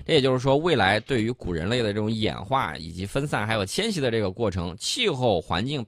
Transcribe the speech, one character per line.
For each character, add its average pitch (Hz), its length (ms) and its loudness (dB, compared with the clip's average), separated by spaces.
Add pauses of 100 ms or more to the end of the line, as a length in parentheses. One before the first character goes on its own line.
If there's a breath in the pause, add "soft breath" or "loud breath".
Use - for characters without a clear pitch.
这 - 80 2
也 151 80 6
就 131 100 4
是 127 80 2
说， 135 160 4
未 160 200 2
来 101 240 4
对 113 240 0
于 113 80 0
古 110 200 -6
人 85 160 -2
类 120 140 0
的 107 100 0
这 - 20 -4
种 107 180 -2
演 107 260 -2
化 101 400 -4
以 80 140 -10
及 90 140 -8
分 143 220 -4
散 131 200 -2
还 110 60 0
有 104 120 0
迁 208 260 -2
徙 180 80 -4
的 131 120 0
这 113 80 0
个 98 120 0
过 104 200 -2
程， 87 260 -4
气 - 320 -2
候 123 320 2
环 95 240 -2
境 139 220 -4